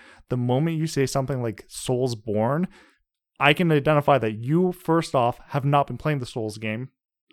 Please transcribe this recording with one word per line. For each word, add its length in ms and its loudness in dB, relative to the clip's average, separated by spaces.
The 80 -2
moment 420 0
you 80 0
say 200 0
something 360 -2
like 260 -6
Soulsborne, 1000 -2
I 120 6
can 200 2
identify 460 4
that 200 -2
you, 340 0
first 440 -2
off, 320 0
have 160 -4
not 240 2
been 100 -8
playing 220 -2
the 60 -8
Souls 320 -8
game, 320 -6